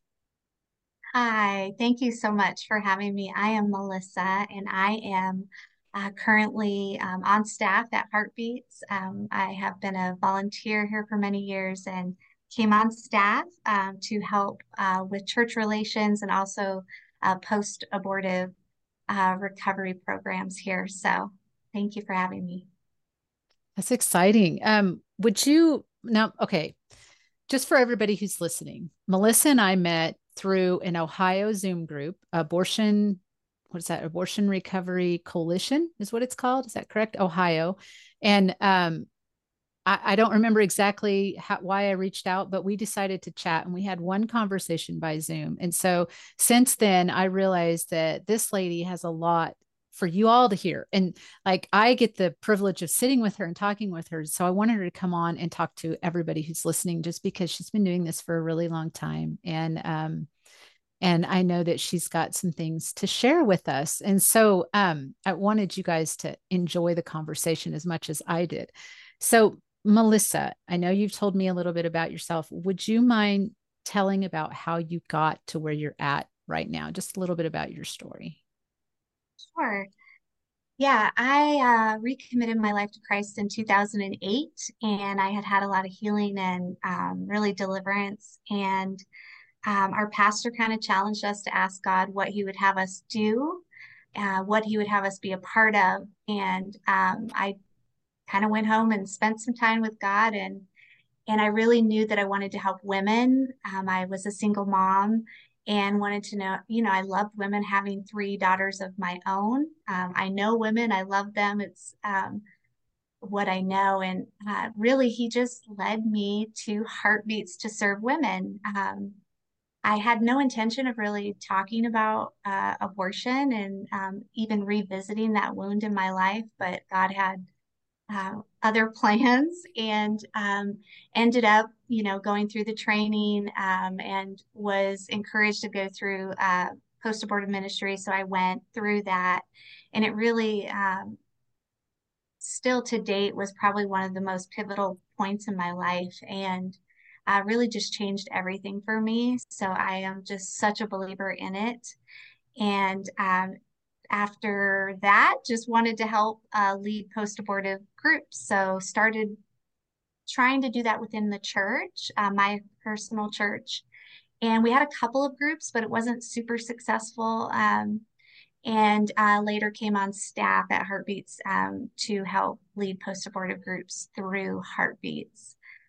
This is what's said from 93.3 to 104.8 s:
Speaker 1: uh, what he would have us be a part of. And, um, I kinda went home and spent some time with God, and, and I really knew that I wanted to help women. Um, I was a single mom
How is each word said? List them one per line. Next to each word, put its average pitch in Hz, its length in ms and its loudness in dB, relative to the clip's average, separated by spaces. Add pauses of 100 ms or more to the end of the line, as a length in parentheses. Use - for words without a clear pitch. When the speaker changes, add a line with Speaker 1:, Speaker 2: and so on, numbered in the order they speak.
Speaker 1:
uh, 196 260 -2
what 214 220 2
he 214 140 -2
would 208 100 0
have 202 160 2
us 196 140 -4
be 190 140 -6
a 185 60 -4
part 220 360 2
of. 190 340 2 (200)
And, 196 480 -4 (100)
um, 190 480 0
I 196 220 -4 (720)
kinda 202 180 2
went 214 200 2
home 220 240 6
and 190 160 0
spent 220 320 -2
some 240 140 -2
time 226 280 2
with 220 160 -4
God, 208 360 2
and, 196 280 -8 (640)
and 214 120 4
I 208 60 4
really 226 360 6
knew 214 240 4
that 214 120 -2
I 202 60 2
wanted 196 280 -4
to 202 60 -6
help 190 240 -2
women. 233 640 2 (220)
Um, 190 180 -6
I 185 180 -2
was 190 180 -6
a 214 60 -6
single 208 360 0
mom 196 580 2 (440)